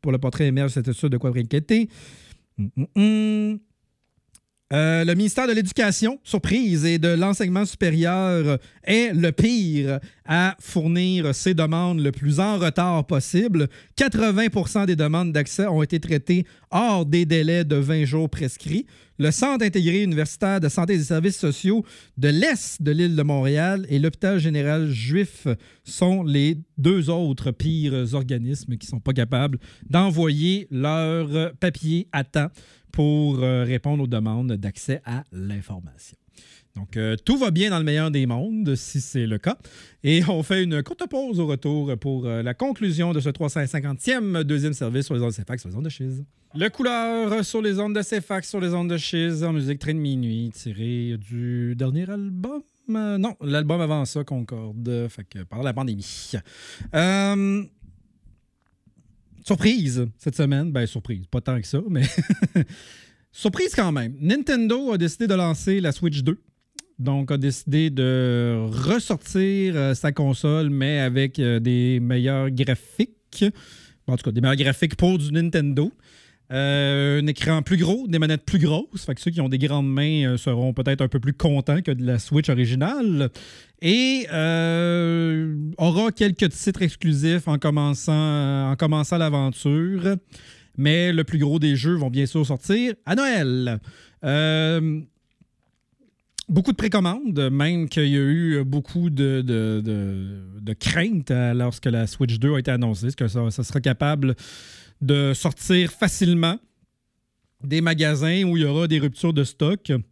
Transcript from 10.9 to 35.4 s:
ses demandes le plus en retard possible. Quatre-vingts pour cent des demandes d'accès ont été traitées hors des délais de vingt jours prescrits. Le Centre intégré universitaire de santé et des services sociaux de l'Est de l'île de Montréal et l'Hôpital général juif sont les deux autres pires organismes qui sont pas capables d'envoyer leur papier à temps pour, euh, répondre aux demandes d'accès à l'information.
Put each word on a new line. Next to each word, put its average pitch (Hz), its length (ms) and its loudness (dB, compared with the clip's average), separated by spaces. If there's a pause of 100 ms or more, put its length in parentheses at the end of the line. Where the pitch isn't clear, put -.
ses 185 200 0
demandes 165 480 2
le 143 100 2
plus 143 300 0
en 208 160 2
retard 175 500 0
possible. 165 640 2 (260)
Quatre-vingts 220 540 2
pour 208 180 -2
cent 202 180 0
des 180 120 2
demandes 160 340 0
d'accès 147 360 0
ont 156 160 2
été 160 180 -2
traitées 165 420 2 (260)
hors 202 360 2
des 170 200 4
délais 165 380 2
de 151 140 0
vingt 151 260 2
jours 151 260 0
prescrits. 160 560 -4 (340)
Le 151 120 2
Centre 254 320 2
intégré 185 400 2
universitaire 190 560 0
de 156 80 2
santé 180 280 0
et - 20 2
des 156 80 0
services 170 320 0
sociaux 190 480 0 (320)
de 131 100 2
l'Est 196 540 2
de 151 100 0
l'île 170 240 2
de 151 80 2
Montréal 147 640 0
et 139 120 2
l'Hôpital 185 380 0
général 151 540 0
juif 135 560 -2 (380)
sont 185 380 0
les 147 340 2 (200)
deux 160 320 4
autres 156 420 -2
pires 135 640 -2
organismes 127 640 -4
qui - 100 -12
sont 123 140 -6
pas 135 140 -2
capables 127 460 0 (300)
d'envoyer 170 840 2
leur 156 840 -2
papier 170 560 -2
à 139 140 -2
temps 151 240 -2 (420)
pour, 147 520 2
euh, 127 200 2
répondre 135 400 0
aux 131 40 -2
demandes 117 460 -2
d'accès 101 520 -6
à 120 260 -8
l'information. 92 840 -12 (580)